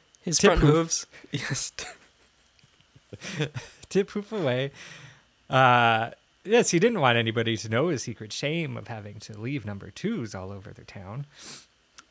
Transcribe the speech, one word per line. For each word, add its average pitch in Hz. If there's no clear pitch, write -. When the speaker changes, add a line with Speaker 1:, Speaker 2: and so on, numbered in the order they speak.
Speaker 1:
His 165
Speaker 2:
Tip 202
Speaker 1:
front 160
Speaker 2:
hoof. 151
Speaker 1:
hooves. 165
<laughs> -
Yes. -
Speaker 2:
<laughs> -
Tip 190
hoof 208
away. 139
Uh, 120
yes, 220
he 170
didn't 220
want 123
anybody 113
to 110
know 123
his 143
secret 107
shame 147
of 107
having 107
to 107
leave 120
number 98
twos 170
all 95
over 95
the 90
town. 107